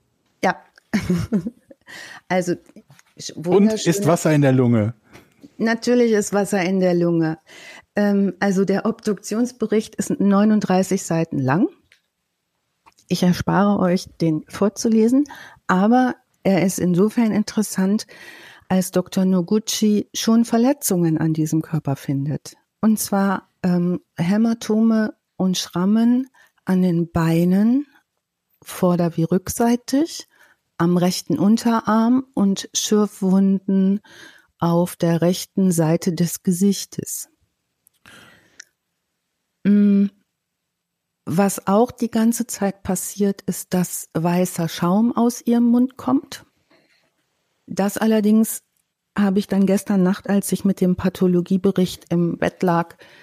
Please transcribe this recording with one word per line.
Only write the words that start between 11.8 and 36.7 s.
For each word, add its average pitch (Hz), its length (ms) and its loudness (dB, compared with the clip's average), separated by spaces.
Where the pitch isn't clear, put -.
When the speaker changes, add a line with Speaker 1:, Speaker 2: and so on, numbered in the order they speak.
Speaker 1:
Ich 180 120 -4
erspare 185 580 2
euch, 185 280 0
den 160 260 0
vorzulesen, 226 760 0
aber 233 480 2
er 190 220 2
ist 190 140 -4
insofern 208 520 0
interessant, 208 760 -2
als 185 200 0
Doktor 185 360 -2
Noguchi 208 920 0
schon 233 300 2
Verletzungen 214 760 0
an 156 140 0
diesem 156 280 -2
Körper 147 340 -4
findet. - 600 -6
Und 214 160 2
zwar, 196 480 -2
ähm, 180 380 0
Hämatome 220 960 0
und 185 200 0
Schrammen 226 720 0
an 185 160 0
den 170 320 0
Beinen, 180 760 2
vorder- 175 540 -2
wie 165 80 0
rückseitig, 240 1040 -2
am 175 200 2
rechten 175 420 -2
Unterarm 226 920 0
und 196 420 -2
Schürfwunden 196 1300 0
auf 170 380 0
der 170 240 0
rechten 185 500 0
Seite 165 400 0
des 165 320 -4
Gesichtes. - 840 -2